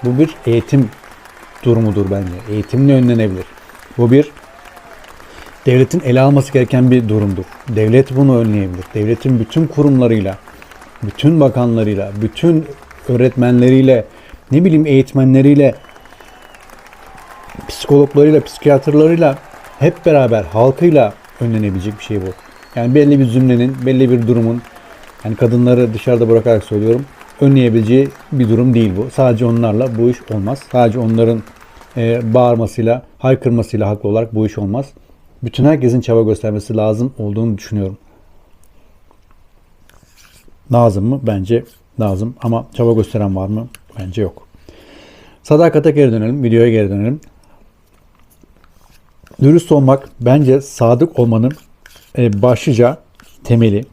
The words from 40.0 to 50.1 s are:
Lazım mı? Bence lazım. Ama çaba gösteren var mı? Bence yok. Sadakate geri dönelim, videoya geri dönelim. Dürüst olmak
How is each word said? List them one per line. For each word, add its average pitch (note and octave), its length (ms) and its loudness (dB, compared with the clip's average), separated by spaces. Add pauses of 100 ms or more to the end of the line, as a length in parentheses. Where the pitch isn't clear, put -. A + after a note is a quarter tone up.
Lazım A2+ 340 2
mı? C3+ 180 -2
Bence A2+ 400 -2 (360)
lazım. G#2+ 420 -4
Ama A#2 320 -4
çaba A#2 200 0
gösteren G#2 420 -2
var F#2+ 120 -6
mı? A2 200 -6 (320)
Bence F#2+ 220 -8
yok. - 260 -8 (960)
Sadakate D#3 480 2
geri C#3 200 2
dönelim, A2+ 320 -2
videoya A#2 260 4
geri G#2+ 200 0
dönelim. G#2+ 320 -4 (2250)
Dürüst D#3+ 300 4
olmak C3+ 380 2 (100)